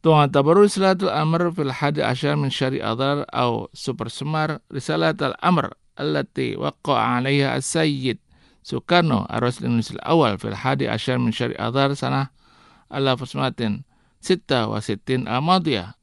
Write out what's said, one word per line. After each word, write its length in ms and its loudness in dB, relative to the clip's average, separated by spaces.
تُعتبر 540 6
رسالة 340 4
الأمر 600 0
في 100 -6
الحادي 420 -2
عشر 320 0
من 140 0
شهر 240 0
آذار 380 -2
أو 440 0
سوبر 340 -6
سمار 520 -4
رسالة 360 0
الأمر 640 0
التي 560 -2
وقع 420 -2
عليها 600 2
السيد 600 0
سوكارنو 720 2
الرئيس 260 0
الإندونيسي 340 0
الأول 440 2
في 100 -8
الحادي 420 -2
عشر 280 -2
من 140 0
شهر 280 -2
آذار 340 0
سنة 340 -2
ألف 280 0
وتسعمائة 580 -4
وستة 460 0
وستين 600 -4
الماضية 760 0